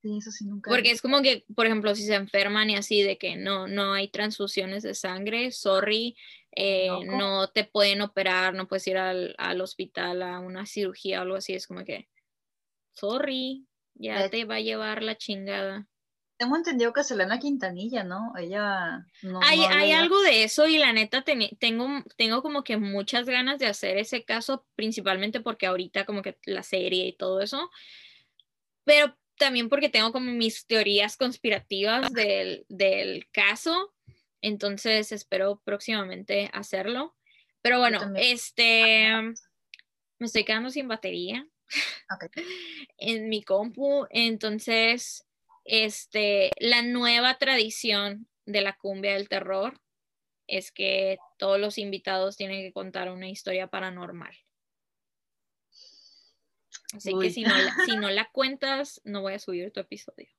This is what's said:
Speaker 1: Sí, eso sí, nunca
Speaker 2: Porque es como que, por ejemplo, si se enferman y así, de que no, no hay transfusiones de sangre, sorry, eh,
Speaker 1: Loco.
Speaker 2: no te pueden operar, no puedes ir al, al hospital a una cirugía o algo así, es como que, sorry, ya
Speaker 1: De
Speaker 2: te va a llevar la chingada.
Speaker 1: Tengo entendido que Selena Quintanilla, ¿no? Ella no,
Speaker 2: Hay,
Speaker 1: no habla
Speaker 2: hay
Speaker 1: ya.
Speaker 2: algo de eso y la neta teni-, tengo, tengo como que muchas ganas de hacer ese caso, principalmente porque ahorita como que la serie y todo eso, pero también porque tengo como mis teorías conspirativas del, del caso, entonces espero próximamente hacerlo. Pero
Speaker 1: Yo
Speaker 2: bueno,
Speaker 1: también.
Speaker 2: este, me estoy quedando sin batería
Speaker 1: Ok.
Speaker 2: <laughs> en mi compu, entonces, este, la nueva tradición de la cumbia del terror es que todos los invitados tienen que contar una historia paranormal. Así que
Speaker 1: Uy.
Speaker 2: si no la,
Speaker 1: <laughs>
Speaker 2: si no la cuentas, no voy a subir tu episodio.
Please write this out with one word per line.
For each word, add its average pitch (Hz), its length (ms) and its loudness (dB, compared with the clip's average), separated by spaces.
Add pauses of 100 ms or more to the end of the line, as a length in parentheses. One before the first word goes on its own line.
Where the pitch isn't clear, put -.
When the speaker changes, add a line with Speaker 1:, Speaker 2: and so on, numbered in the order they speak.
Speaker 1:
Sí, 208 180 -6
eso 214 120 -12
sí, 208 140 -12
nunca 202 260 -8
Speaker 2:
Porque 240 200 6
es 226 100 -2
como 277 200 4
que, 254 240 4 (100)
por 226 100 4
ejemplo, 214 300 2
si 214 100 -6
se 214 100 4
enferman 202 540 2
y 208 60 2
así, 202 260 2
de 196 160 2
que 170 180 -6
no, 190 320 -4
no 196 260 0
hay 196 160 -2
transfusiones 202 760 -4
de 208 120 -6
sangre, 214 560 -4
sorry, 214 640 0 (400)
eh, 190 320 2
Speaker 1:
Loco. 185 200 -4 (100)
Speaker 2:
no 196 320 0
te 214 140 0
pueden 202 380 4
operar, 185 520 2
no 190 140 -6
puedes 190 200 -4
ir 185 100 0
al, 185 400 -2
al 180 240 -2
hospital 180 600 -6
a 180 180 -8
una 185 260 -10
cirugía 190 540 -4
o - 40 -2
algo 185 120 -4
así, 190 180 -6
es 185 140 -8
como 180 180 -14
que, 123 240 -12 (840)
sorry, 262 760 -4 (280)
ya 214 280 -4
Speaker 1:
De 190 60 0
Speaker 2:
te 226 160 -4
va 220 100 -6
a 220 60 -2
llevar 220 420 -4
la 220 140 -4
chingada. 196 720 -6 (500)
Speaker 1:
Tengo 254 200 0
entendido 254 340 2
que 277 120 2
Selena 214 360 0
Quintanilla, 226 640 -4
¿no? 202 340 -6
Ella 185 680 -4 (160)
no, 185 200 -6
Speaker 2:
Hay, 311 160 8
Speaker 1:
no 330 100 6
habla 294 120 4
Speaker 2:
hay 302 120 6
Speaker 1:
ya. 320 100 6
Speaker 2:
algo 359 200 6
de 240 220 6
eso 294 240 6
y 320 100 6
la 269 160 6
neta 220 300 2
teni-, 226 360 0
tengo, 233 280 0 (300)
tengo 226 240 2
como 285 220 -4
que 220 140 -2
muchas 208 480 -2
ganas 254 340 0
de 254 80 0
hacer 196 300 -2
ese 226 280 -4
caso, 233 400 -4 (100)
principalmente 214 680 -2
porque 226 240 -4
ahorita 185 400 -2
como 202 160 -6
que - 240 -10
la 190 180 -6
serie 185 440 -2
y 180 80 -6
todo 190 260 -2
eso, 269 280 -4 (1120)
pero 294 340 6 (200)
también 247 320 2
porque 285 200 4
tengo 226 220 4
como 254 200 -4
mis 226 360 -2
teorías 208 500 2
conspirativas 226 960 -2
del, 196 560 0
del 190 600 0
caso, 320 600 0 (480)
entonces 208 680 -2
espero 202 540 -2
próximamente 202 880 -4
hacerlo. 208 640 -6 (460)
Pero 247 160 4
Speaker 1:
Yo 247 40 4
Speaker 2:
bueno, 233 160 4
Speaker 1:
también. 196 280 0
Speaker 2:
este, 226 840 6 (1120)
me 240 80 -6
estoy 214 180 0
quedando 226 240 -2
sin 269 180 -6
batería 214 600 -6 (640)
Speaker 1:
Ok. 190 140 -8 (100)
Speaker 2:
<laughs> 339 600 -12
en 220 320 -4
mi 208 140 -2
compu, 240 680 0
entonces, 226 1160 0 (400)
este, 214 920 2
la 240 220 4
nueva 240 560 2
tradición 220 880 0 (180)
de 208 160 0
la 196 160 -2
cumbia 196 360 -4
del 196 160 -4
terror 196 520 -4 (640)
es 190 240 -6
que 190 460 0 (220)
todos 196 200 2
los 208 180 -2
invitados 196 600 -4
tienen 196 240 -8
que 190 120 -12
contar 185 380 -8
una 185 180 -12
historia 190 380 -6
paranormal. 180 680 -10 (2500)
Así 196 240 -4
que 185 100 2
Speaker 1:
Uy. 175 40 2
Speaker 2:
si 220 140 -6
no 214 120 6
la, - 180 2
Speaker 1:
<laughs> - 40 0
Speaker 2:
si 240 180 2
no 208 120 -2
la 208 220 -2
cuentas, 269 720 -2
no 202 180 -8
voy 190 120 -4
a 208 60 -8
subir 185 320 -6
tu - 80 -10
episodio. - 600 -16